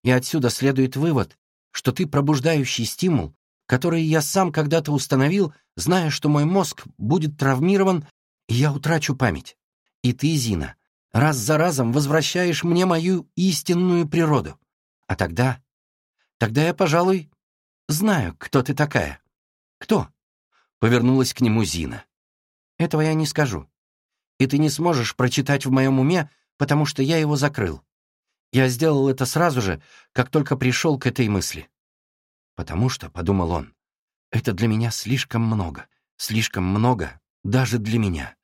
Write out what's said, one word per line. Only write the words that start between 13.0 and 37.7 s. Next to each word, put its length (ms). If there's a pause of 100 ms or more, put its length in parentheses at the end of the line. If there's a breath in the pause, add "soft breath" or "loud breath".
истинную 720
природу. 540 (460)
А 100
тогда... 460 (760)
Тогда 300
я, 80
пожалуй, 560 (580)
знаю, 500
кто 240
ты 120
такая». 480 (560)
«Кто?» 300 (760)
повернулась 480
к 80
нему 240
Зина. 400 (720)
«Этого 240
я 140
не 100
скажу. 460 (680)
И 80
ты 120
не 100
сможешь 480
прочитать 480
в 60
моем 280
уме, 320 (280 soft breath)
потому 260
что 180
я 140
его 200
закрыл. 460 (680)
Я 160
сделал 400
это 160
сразу 380
же, 200 (300 soft breath)
как 160
только 300
пришел 400
к 80
этой 220
мысли. 420 (840)
Потому 360
что, 180
подумал 440
он, 220 (560)
это 220
для 160
меня 220
слишком 500
много, 480 (300)
слишком 460
много 540 (240)
даже 360